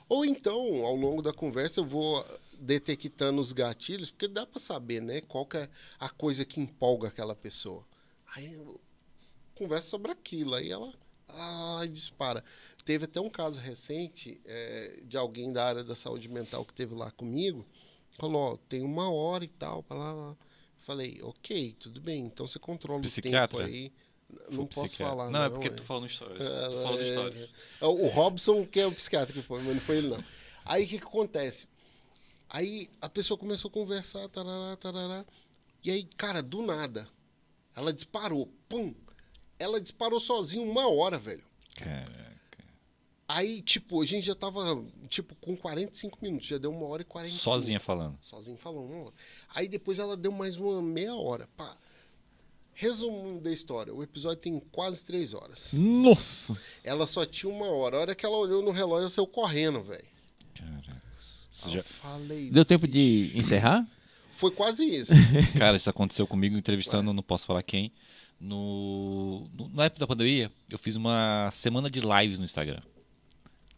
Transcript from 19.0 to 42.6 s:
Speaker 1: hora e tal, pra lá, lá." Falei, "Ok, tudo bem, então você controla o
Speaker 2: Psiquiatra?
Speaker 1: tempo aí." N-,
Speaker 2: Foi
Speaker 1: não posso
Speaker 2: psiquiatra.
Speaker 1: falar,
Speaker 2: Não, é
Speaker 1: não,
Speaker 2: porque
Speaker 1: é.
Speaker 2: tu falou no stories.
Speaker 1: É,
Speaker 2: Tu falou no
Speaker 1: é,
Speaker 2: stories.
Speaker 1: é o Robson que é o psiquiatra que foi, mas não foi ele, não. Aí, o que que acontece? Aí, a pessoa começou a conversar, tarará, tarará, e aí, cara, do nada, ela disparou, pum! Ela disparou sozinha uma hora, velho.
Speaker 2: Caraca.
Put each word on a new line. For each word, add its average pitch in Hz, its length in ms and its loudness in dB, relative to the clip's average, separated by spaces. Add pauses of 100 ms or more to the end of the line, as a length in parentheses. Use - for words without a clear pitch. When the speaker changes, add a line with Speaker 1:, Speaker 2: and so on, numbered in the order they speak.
Speaker 1:
hora 170 340 -2
e 160 40 -12
tal, 156 340 -10
pra - 160 -14
lá, 151 160 -8
lá." 147 220 -12 (500)
Falei, 131 380 -8
"Ok, 120 560 -6
tudo 120 220 -18
bem, 151 240 -6
então 131 200 -10
você - 140 -10
controla 147 400 -8
o 135 40 -4
Speaker 2:
Psiquiatra? 123 600 2
Speaker 1:
tempo - 60 -4
aí." 127 160 -8 (440)
N-, - 160 -20
Speaker 2:
Foi 139 120 -10
Speaker 1:
não 143 100 -4
posso 143 200 -6
Speaker 2:
psiquiatra. 143 280 -4
Speaker 1:
falar, 120 160 -6
Speaker 2:
Não, 143 120 0
é - 20 -
Speaker 1:
não, 127 60 0
Speaker 2:
porque 131 180 -4
Speaker 1:
é. - 20 -10
Speaker 2:
tu 113 120 -12
falou 123 200 -6
no 123 60 -10
stories. 98 360 -10
Speaker 1:
É, 131 220 -4
Speaker 2:
Tu 127 60 -6 (100)
falou 127 100 0
no 127 80 -2
Speaker 1:
é, 127 120 -2
Speaker 2:
stories. 117 400 -6 (280)
Speaker 1:
é 156 40 0
o 175 220 4
Robson 185 580 4
que 190 140 0
é 196 80 6
o 185 40 0
psiquiatra 139 420 -2
que 139 80 -8
foi, 123 200 -6
mas 131 140 -2
não 131 60 -2
foi 156 160 2
ele, 147 120 2
não. 113 140 -4 (420)
Aí, 190 180 2
o 185 40 -2
que 196 120 -6
que - 40 -16
acontece? 165 640 -4 (840)
Aí, 196 400 -6 (120)
a 147 80 -8
pessoa 202 280 -2
começou 202 320 -6
a - 40 -20
conversar, 196 560 -6
tarará, 185 460 -8
tarará, 185 500 -8 (580)
e 175 80 -4
aí, 196 120 0 (140)
cara, 196 260 -2
do 156 180 -6
nada, 143 460 -4 (680)
ela 151 180 -2
disparou, 165 540 -4 (200)
pum! 208 260 -4 (640)
Ela 214 220 -2
disparou 226 400 -2
sozinha 220 440 -2
uma 240 280 2
hora, 165 260 4
velho. 101 260 -10 (340)
Speaker 2:
Caraca. - 440 -8 (1080)